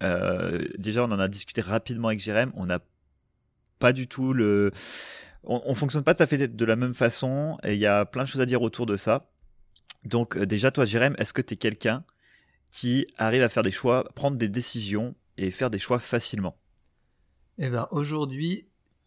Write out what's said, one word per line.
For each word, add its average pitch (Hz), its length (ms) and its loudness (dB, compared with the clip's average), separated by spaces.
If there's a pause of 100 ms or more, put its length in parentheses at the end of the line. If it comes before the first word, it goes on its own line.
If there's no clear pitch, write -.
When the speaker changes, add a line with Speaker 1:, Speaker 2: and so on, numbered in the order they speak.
Speaker 1:
Euh, 90 640 0 (100)
déjà 107 260 0
on 117 80 0
en 98 80 0
a 95 100 2
discuté 101 320 -6
rapidement 113 480 -2
avec 107 100 -2
Jérém, 107 360 0
on 95 100 -6
n'a 90 140 -2 (1000)
pas 127 140 6
du 131 160 -6
tout 131 240 0
le, 104 380 4 (720)
on, - 200 -2
on 135 100 0
fonctionne 143 280 0
pas 165 100 6
tout 175 100 4
à - 20 4
fait 139 280 2
de 113 120 -2
la 110 100 4
même 123 180 0
façon 135 720 0
et 104 120 -2
il 101 40 0
y 104 60 2
a 101 180 6
plein 123 200 -4
de 139 40 -4
choses 135 140 -2
à 127 40 4
dire 123 160 2
autour 117 240 -2
de 104 120 0
ça. 113 340 0 (720)
Donc, 117 320 0
euh, 101 100 0
déjà, 107 260 2
toi, 139 120 2
Jérém, 117 360 2
est-ce 107 120 -4
que 135 100 -2
t'es - 140 -6
quelqu'un 113 480 -2 (680)
qui 127 380 0 (100)
arrive 113 260 4
à - 60 6
faire 110 140 0
des 95 80 0
choix, 123 320 2 (100)
prendre 143 220 -2
des 113 140 0
décisions 110 680 -4 (220)
et 95 140 -2
faire 127 180 -2
des 98 100 -2
choix 123 200 -2
facilement ? 107 580 -4 (1000)
Speaker 2:
Eh 139 120 -2
ben, 120 220 -2
aujourd'hui, 151 760 -2 (380)